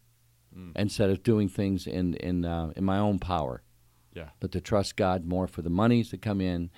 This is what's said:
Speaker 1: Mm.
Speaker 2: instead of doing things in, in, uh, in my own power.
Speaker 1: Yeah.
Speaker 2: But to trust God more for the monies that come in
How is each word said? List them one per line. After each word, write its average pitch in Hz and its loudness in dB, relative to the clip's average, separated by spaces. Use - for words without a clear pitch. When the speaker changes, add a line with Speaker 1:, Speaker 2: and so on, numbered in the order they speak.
Speaker 1:
Mm. 90 -16
Speaker 2:
instead 104 2
of 95 2
doing 107 4
things 98 0
in, 90 0
in, 87 -2
uh, 82 -2
in 92 -4
my 95 2
own 104 2
power. 76 -2
Speaker 1:
Yeah. 80 -14
Speaker 2:
But 92 -6
to 92 -2
trust 98 0
God 92 2
more 90 0
for - -8
the 82 -4
monies 113 4
that 95 -10
come 98 -2
in 87 -2